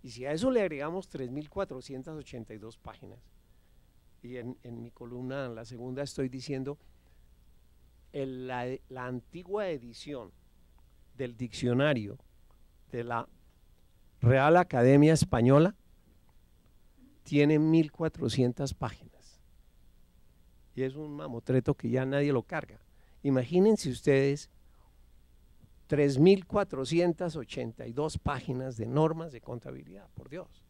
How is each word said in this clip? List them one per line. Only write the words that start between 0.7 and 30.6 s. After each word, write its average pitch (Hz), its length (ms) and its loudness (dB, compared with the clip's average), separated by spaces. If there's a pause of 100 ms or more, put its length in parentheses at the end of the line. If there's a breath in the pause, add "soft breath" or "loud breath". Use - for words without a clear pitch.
tres 123 220 -10
mil 147 180 -10
cuatrocientas 139 640 -10
ochenta 127 380 -14
y 110 60 -14
dos 110 180 -18
páginas, 104 420 -20 (1040)
y 123 140 -14
en, 120 260 -12
en 117 200 -16
mi 117 80 -16
columna, 127 560 -10
en 117 80 -10
la 113 100 -14
segunda, 123 380 -10
estoy 139 260 -6
diciendo, 135 500 -8 (1300)
el, 131 340 -8
la, 123 200 -6 (220)
la 127 180 -12
antigua 175 600 -8
edición 120 640 -12 (840)
del 123 200 -8
diccionario 123 800 0 (720)
de 120 140 -8
la 117 240 -4 (920)
Real 135 360 6
Academia 143 560 6
Española 147 640 6 (1500)
tiene 147 340 4
mil 156 340 4
cuatrocientas 131 800 -2
páginas. - 680 -12 (1300)
Y 123 80 -6
es 131 120 -4
un 151 200 -12
mamotreto 131 600 -2
que 120 160 -4
ya 127 160 0
nadie 143 260 0
lo 120 100 0
carga. - 380 -10 (420)
Imagínense 147 680 4
ustedes 139 600 0 (1400)
tres 143 320 2
mil 185 280 6
cuatrocientas 170 920 -2
ochenta 120 500 -10
y 117 60 -10
dos 151 240 -4
páginas 131 600 -6
de 110 100 -6
normas 156 460 0
de 117 100 -18
contabilidad, 127 720 -16
por - 160 -18
Dios. - 400 -18